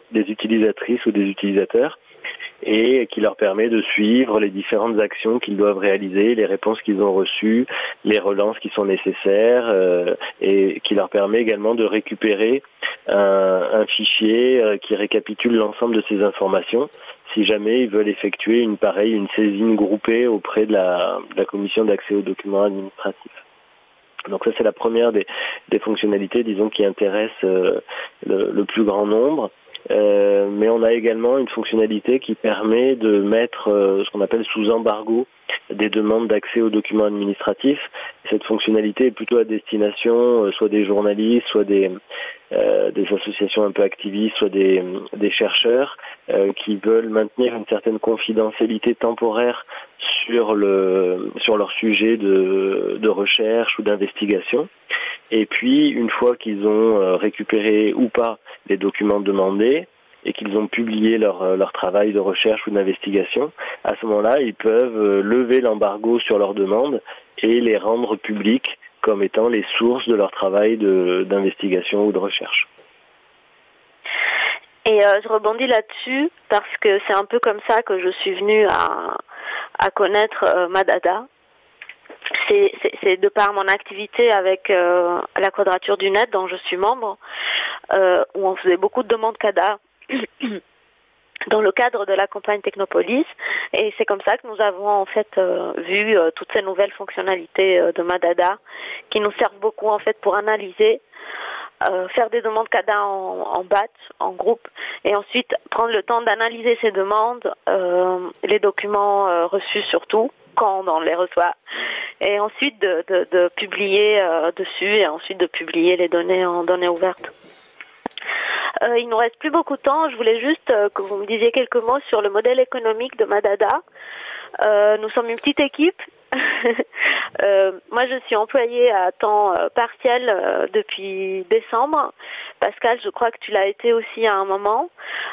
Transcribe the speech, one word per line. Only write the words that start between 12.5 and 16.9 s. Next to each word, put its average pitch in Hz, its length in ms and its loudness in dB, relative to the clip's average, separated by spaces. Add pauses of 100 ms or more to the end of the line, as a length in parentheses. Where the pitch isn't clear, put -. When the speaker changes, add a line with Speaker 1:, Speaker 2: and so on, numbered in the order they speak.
Speaker 1:
un, 98 540 2 (100)
un 107 140 2
fichier, 117 760 2
euh, 107 160 2
qui - 180 -4
récapitule 107 600 -2
l'ensemble 110 400 0
de 107 140 0
ces 104 120 0
informations 101 680 0 (440)